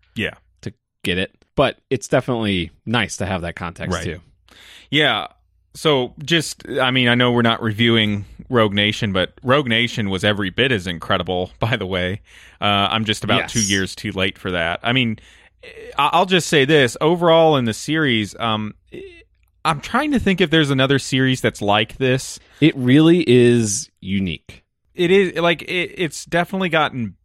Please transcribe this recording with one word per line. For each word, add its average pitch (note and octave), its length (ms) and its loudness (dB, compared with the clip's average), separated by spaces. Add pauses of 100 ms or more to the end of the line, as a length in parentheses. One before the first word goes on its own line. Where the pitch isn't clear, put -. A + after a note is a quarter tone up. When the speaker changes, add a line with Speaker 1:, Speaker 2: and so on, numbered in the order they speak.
(160)
Speaker 1:
Yeah. G2+ 180 -6 (280)
Speaker 2:
to - 120 -12 (300)
get F2+ 120 -2
it. F#2 160 -4 (220)
But C3 240 0 (120)
it's - 180 -4
definitely G#2+ 640 -2 (120)
nice A2 340 -4
to G2 80 -4
have F#2 160 -4
that E2+ 120 -8
context, E2+ 400 -8
Speaker 1:
Right. E2+ 100 -6
Speaker 2:
too. E2 160 -8 (720)
Speaker 1:
Yeah. B2+ 380 0 (460)
So C3+ 400 0 (100)
just, D#3+ 420 -2 (140)
I B2+ 100 2
mean, B2+ 160 2
I A#2+ 80 4
know B2 180 2
we're A#2+ 100 4
not A2+ 200 0
reviewing G#2+ 640 2 (240)
Rogue A2 240 2
Nation, G#2 400 0
but F#2 300 -2
Rogue C3+ 260 0
Nation A2+ 400 0
was F#2+ 160 -2
every G#2 240 0
bit B2+ 240 0
as F#2 140 -2
incredible, F2+ 680 -4
<laughs> - 60 -20
by A#2 160 -2
the G2 80 -6
way. F#2 380 -4 (400)
Uh, - 20 0 (260)
I'm A2 140 -2
just G#2+ 200 -2
about G2+ 160 0
Speaker 2:
Yes. E2 120 -8
Speaker 1:
two A2+ 100 -2
years G2 320 -2
too G#2+ 180 -10
late F#2 260 -4
for F#2+ 140 -8
that. E2+ 300 -2
I A#2 120 -2
mean, A#2 240 0 (800)
I, C#3+ 160 2
I'll F3 120 4
just F3+ 220 0
say C#3+ 160 4
this. C#3 380 4
Overall E3 560 4
in B2 80 -2
the G#2+ 80 -2
series, C3 640 -2
um, G#2+ 360 -4 (920)
I'm D3+ 140 0
trying D4 320 -2
to B3+ 60 2
think F#3+ 220 0
if F3+ 100 2
there's D#3 200 4
another C3+ 280 2
series C3 440 0
that's - 180 -2
like G#2+ 380 0
this. C3 400 -2 (220)
Speaker 2:
It D#3+ 160 4
really D3+ 520 4
is A#2+ 640 4 (100)
unique. F#2 600 -6 (320)
Speaker 1:
It F3 160 0
is, F#3+ 280 4
like, E3+ 240 0
it, - 360 -6
it's E3 260 -6
definitely F3+ 460 -2
gotten C3+ 540 -2